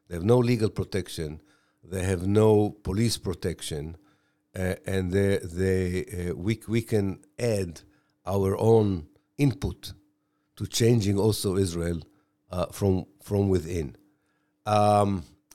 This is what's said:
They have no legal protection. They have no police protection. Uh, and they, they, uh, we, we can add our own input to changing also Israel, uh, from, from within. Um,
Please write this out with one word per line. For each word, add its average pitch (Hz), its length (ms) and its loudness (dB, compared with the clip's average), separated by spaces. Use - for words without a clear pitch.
They 85 80 -12
have 85 80 -6
no 117 160 6
legal 117 300 2
protection. 85 720 -8
They 90 200 -6
have 92 240 -2
no 104 420 4
police 107 480 -2
protection. 80 800 -8
Uh, 92 180 -4
and 95 260 -2
they, 98 260 2
they, 90 920 -2
uh, 82 60 -4
we, 107 320 -4
we 113 140 0
can 101 380 -2
add 101 440 -4
our 98 320 0
own 104 500 2
input - 560 -2
to 107 120 -8
changing 113 500 2
also 101 380 0
Israel, 85 460 -2
uh, 90 160 -4
from, 95 380 0
from 101 280 0
within. 85 460 -2
Um, 104 580 4